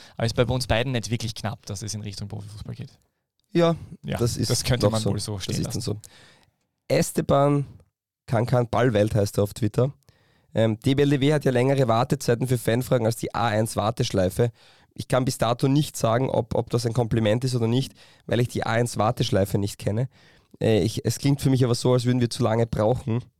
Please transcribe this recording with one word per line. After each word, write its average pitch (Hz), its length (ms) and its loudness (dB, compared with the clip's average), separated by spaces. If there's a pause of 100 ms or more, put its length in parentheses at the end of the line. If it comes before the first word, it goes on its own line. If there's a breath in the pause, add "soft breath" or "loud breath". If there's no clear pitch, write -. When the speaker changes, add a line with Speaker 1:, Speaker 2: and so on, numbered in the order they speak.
(160 loud breath)
Speaker 1:
aber - 80 -2
es 117 60 0
ist - 60 -4
bei 127 80 4
uns 127 240 -2
beiden 123 240 0
nicht 104 180 -4
wirklich 113 240 -4
knapp, - 320 -8
dass 101 160 -10
es 104 120 -10
in 104 60 -8
Richtung 104 280 -10
Profifußball 104 480 -12
geht. - 200 -16 (560)
Speaker 2:
Ja, 165 220 4 (300)
Speaker 1:
Ja, - 140 -6
Speaker 2:
das 120 180 0
ist 107 140 -2
Speaker 1:
das 113 120 0
könnte 117 240 0
Speaker 2:
doch 101 60 4
Speaker 1:
man 110 100 -2
Speaker 2:
so. 101 80 0
Speaker 1:
wohl 104 80 -2
so 101 220 -8
stehen - 140 -6 (100)
Speaker 2:
Das 117 100 -6
ist - 100 -6
Speaker 1:
lassen. 107 160 -6
Speaker 2:
dann - 0 - (880 loud breath)
so. 139 80 2
Esteban 143 720 2 (600)
Kankan 120 420 2
Ballwelt 113 480 2
heißt 101 220 0
er 104 60 4
auf - 80 -4
Twitter. 123 400 0 (640 soft breath)
Ähm, 110 240 2
D 135 160 2
B 139 80 2
L 143 80 4
D 143 100 2
W 143 140 4
hat 143 100 0
ja 135 60 4
längere 127 380 2
Wartezeiten 123 580 0
für 127 100 0
Fanfragen 117 480 0
als 113 120 0
die - 180 -8
A 117 140 0
eins 107 260 0
Warteschleife. 104 800 0 (420 soft breath)
Ich - 140 -10
kann 131 160 2
bis 127 140 -2
dato 123 280 0
nicht 143 300 2
sagen, 120 340 0
ob, - 240 -2
ob 123 160 -2
das 120 160 -2
ein 113 60 -2
Kompliment 113 500 2
ist 127 140 -2
oder 113 100 0
nicht, 127 280 0 (320 loud breath)
weil 117 120 0
ich 123 100 2
die - 160 -6
A - 60 -4
eins 120 260 0
Warteschleife 104 640 0
nicht 98 200 -4
kenne. 113 300 -4 (520 soft breath)
Äh, 107 220 2
ich, - 220 -2
es - 140 -2
klingt 143 220 2
für 139 100 2
mich 131 140 4
aber 120 100 2
so, 127 180 2
als 123 120 2
würden 123 160 2
wir 117 100 0
zu - 140 -4
lange 113 240 2
brauchen. 113 560 -2 (160)